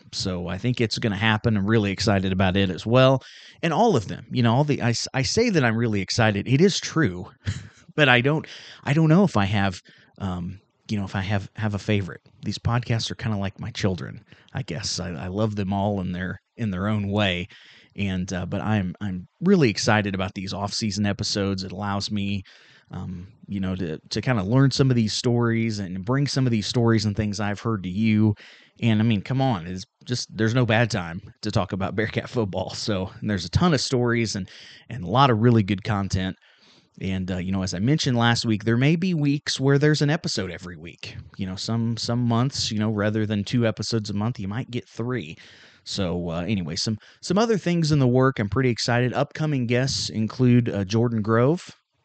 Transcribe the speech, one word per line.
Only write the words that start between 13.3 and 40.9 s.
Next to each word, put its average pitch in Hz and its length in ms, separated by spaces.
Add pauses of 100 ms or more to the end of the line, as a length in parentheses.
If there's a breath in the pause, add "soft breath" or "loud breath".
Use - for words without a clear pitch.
like 98 220
my 107 120
children, 82 520 (300 soft breath)
I 135 100
guess. - 380
I, 87 80
I 87 180
love 104 300
them 98 160
all 101 260
in 92 140
their, 92 260 (160)
in 110 160
their 92 160
own 104 240
way. 92 340 (500 soft breath)
And, 92 380
uh, 87 140
but 98 140
I'm, 95 380
I'm 92 280 (140)
really 170 280
excited 101 460
about 92 180
these 98 200
off-season 101 520
episodes. 98 580
It 95 80
allows 101 380
me, 101 320 (480 soft breath)
um, 92 380 (200)
you 98 120
know, 95 160
to, 82 240 (100)
to 107 120
kinda 117 220
learn 127 280
some 135 180
of 127 60
these 110 180
stories 113 680
and 92 260
bring 135 200
some 131 220
of 120 40
these 107 160
stories 113 380
and 104 100
things 104 240
I've 101 200
heard 110 240
to 92 60
you. 107 440 (480 soft breath)
And, 110 200
I - 20
mean, 113 180
come 135 200
on, 101 260
it's 92 160 (220)
just, - 300
there's 110 200
no 127 100
bad 110 240
time 85 320 (200)
to 107 100
talk 95 220
about 92 220
Bearcat 107 340
football. 95 420
So, 98 480
and 107 100
there's 90 160
a 87 40
ton 180 240
of 127 80
stories 117 540
and, 92 140 (400 loud breath)
and 120 140
a 85 60
lot 131 200
of 110 100
really 113 240
good 95 200
content. 95 540 (600 soft breath)
And, 95 320
uh, 90 60
you 92 140
know, 95 100
as 90 140
I 85 40
mentioned 127 380
last 117 280
week, 110 180
there 113 140
may 143 180
be 180 180
weeks 147 460
where 139 180
there's 151 240
an 143 80
episode 127 400
every 87 280
week. 82 380 (220)